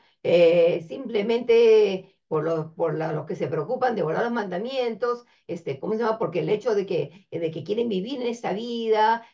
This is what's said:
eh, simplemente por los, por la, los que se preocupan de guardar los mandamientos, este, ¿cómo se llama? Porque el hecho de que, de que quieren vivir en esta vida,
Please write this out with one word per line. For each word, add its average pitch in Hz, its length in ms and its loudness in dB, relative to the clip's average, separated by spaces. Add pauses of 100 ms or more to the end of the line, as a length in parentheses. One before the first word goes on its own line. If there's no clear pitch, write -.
(220)
eh, 170 680 4
simplemente 226 1200 2 (160)
por 151 140 -2
los, 160 300 -4
por 160 260 -2
la, 160 140 -4
los 151 120 -6
que 185 120 -8
se 170 100 -4
preocupan 156 480 -2
de - 80 -2
guardar 160 220 0
los 240 80 -2
mandamientos, 240 920 -4 (220)
este, 139 320 -8
¿cómo - 140 -4
se 220 80 -2
llama? 226 180 -2
Porque 165 220 -2
el 156 80 -2
hecho 214 260 0
de 196 100 0
que, - 460 -6
de 160 220 -6
que 165 100 -10
quieren 233 260 -2
vivir 226 320 -4
en 247 60 -4
esta 233 260 -6
vida, 220 800 0